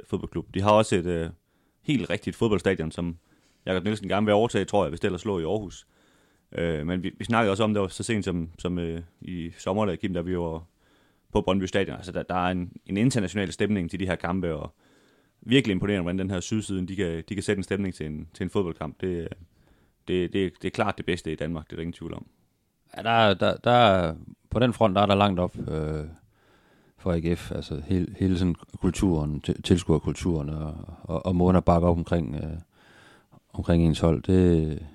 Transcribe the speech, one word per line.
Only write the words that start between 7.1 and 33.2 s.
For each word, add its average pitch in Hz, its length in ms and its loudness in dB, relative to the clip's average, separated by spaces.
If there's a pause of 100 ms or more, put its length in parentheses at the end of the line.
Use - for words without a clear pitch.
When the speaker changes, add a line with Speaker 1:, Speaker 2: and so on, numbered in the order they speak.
Speaker 1:
vi - 60 -8
snakkede 113 260 2
også 101 140 0
om 107 100 2
det 98 180 -2
så - 100 -8
sent 104 220 -2
som, 85 340 -4
som, 90 200 -4
øh, 85 240 -6 (180)
i 85 380 -10
sommer, 104 280 -2
da 87 100 -2
Kim, 95 180 -4
da 87 60 -2
vi 90 180 -4
var 82 240 -6 (720)
på 107 80 2
Brøndby 95 240 2
Stadion. 92 320 -2
Altså, 90 160 -12
der, 87 100 -4
der - 120 -6
er 90 160 0
en, 90 220 -4 (140)
en 92 100 -4
international 101 560 0
stemning 101 380 0
til 90 100 -6
de 95 60 -4
her 90 100 0
kampe, 87 380 -2
og 76 200 -8 (680)
virkelig 110 340 2
imponerende, 101 280 0
hvordan 87 160 -2
den 95 120 -2
her 92 100 -2
sydsiden, 95 480 -4
de 95 80 -10
kan, 82 320 -4
de - 60 -8
kan 95 80 -4
sætte 101 180 0
en 90 40 -4
stemning 95 300 -4
til 78 120 -10
en, 78 280 -10
til - 100 -6
en 87 60 -6
fodboldkamp. 82 500 -4
Det, 87 280 -4 (800)
det, 90 240 0
det, 95 200 0 (100)
det 95 60 -4
er - 40 -8
klart 101 240 -2
det - 100 -10
bedste 85 260 -4
i 76 40 -8
Danmark, 80 280 -6
det - 80 -20
er 82 40 -12
der 82 60 -8
ingen 82 100 -8
tvivl 82 220 -12
om. - 120 -14 (720)
Speaker 2:
Ja, - 60 -10
der 110 80 0
er, 113 240 6
der, 90 220 0
der - 140 0
er, 95 440 6 (360)
på - 80 -2
den 120 140 4
front, 101 240 2
der 101 60 6
er 104 40 4
der 101 80 4
langt 98 260 4
op, 90 160 -2 (120)
øh, 78 360 -4 (920)
for 92 140 -2
A 85 60 2
G 82 200 0
F. - 140 -12
Altså, 76 340 -8
hele, 92 320 0
hele 92 200 2
sådan 87 160 2 (260)
kulturen, 78 600 2
til-, - 220 -4
tilskuerkulturen 80 840 2
og, 78 260 -6 (280)
og, - 240 -6
og 92 100 2
måden 90 200 6
at 85 80 4
bakke 85 220 6
op 85 100 4
omkring, 82 380 -2
øh, 78 220 -6 (960)